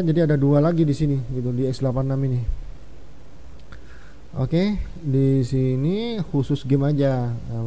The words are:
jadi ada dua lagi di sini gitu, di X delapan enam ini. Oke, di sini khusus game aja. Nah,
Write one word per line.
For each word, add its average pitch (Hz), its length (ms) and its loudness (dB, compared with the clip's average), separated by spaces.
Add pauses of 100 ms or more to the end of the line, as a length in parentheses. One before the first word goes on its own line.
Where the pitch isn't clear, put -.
jadi 160 180 4
ada 147 160 4
dua 143 240 6
lagi 165 240 4
di 143 80 4
sini 143 240 2 (160)
gitu, 123 160 -2
di 127 160 0
X 131 160 -2
delapan 135 320 0
enam 135 160 0
ini. 123 100 0 (1900)
Oke, 170 480 0 (160)
di 135 480 2
sini 139 720 0
khusus 143 480 -2
game 139 240 2
aja. 135 400 0
Nah, 117 380 -6